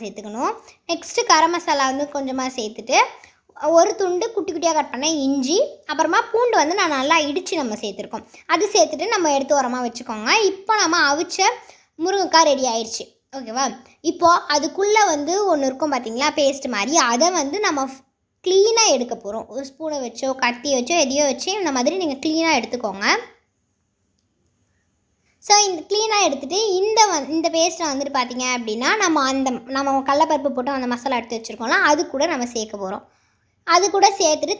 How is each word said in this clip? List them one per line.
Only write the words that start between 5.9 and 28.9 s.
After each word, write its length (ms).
அப்புறமா 300
பூண்டு 280
வந்து 200
நான் 180
நல்லா 180
இடிச்சு 320
நம்ம 220
சேர்த்துருக்கோம். 420
அது 200
சேர்த்துட்டு 400
நம்ம 220
எடுத்து 220
ஓரமா 280
வச்சுக்கோங்க. 440
இப்போ 320
நம்ம 280
அவிச்ச 380
முருங்கைக்காய் 460
ரெடி 220
ஆயிடுச்சு, 340
ஓகேவா? 260
இப்போ 180
அதுக்குள்ள 560
வந்து 220
ஒண்ணு 180
இருக்கும் 260
பாத்தீங்களா, 340
பேஸ்ட் 360
மாதிரி, 200
அதை 180
வந்து 280
நம்ம 240
ஃப்-, 100
கிளீனா 400
எடுக்க 200
போறோம். 280
ஒரு 160
ஸ்பூனை 360
வச்சோ, 240
கத்தி 320
வச்சோ, 260
எதையோ 280
வச்சு 180
இந்த 180
மாதிரி 260
நீங்க 220
கிளீனா 340
எடுத்துக்கோங்க. 460
So, 80
இந்த 120
கிளீனா 260
எடுத்துட்டு, 320
இந்த 200
வந்-, 220
இந்த 200
பேஸ்ட்டை 340
வந்துட்டு 280
பாத்தீங்க 280
அப்படின்னா, 340